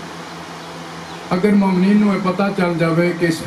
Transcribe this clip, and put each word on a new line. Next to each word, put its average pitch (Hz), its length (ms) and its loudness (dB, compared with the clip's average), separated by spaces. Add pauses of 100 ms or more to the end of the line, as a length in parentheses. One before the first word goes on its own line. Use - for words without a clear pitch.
(1300)
ਅਗਰ 202 200 4
ਮੋਮਨੀਨ 196 440 4
ਨੂੰ 202 160 4
ਇਹ 175 60 -2
ਪਤਾ 185 300 0
ਚੱਲ 175 240 0
ਜਾਵੇ 165 360 2 (100)
ਕਿ 170 60 2
ਇਸ - 200 0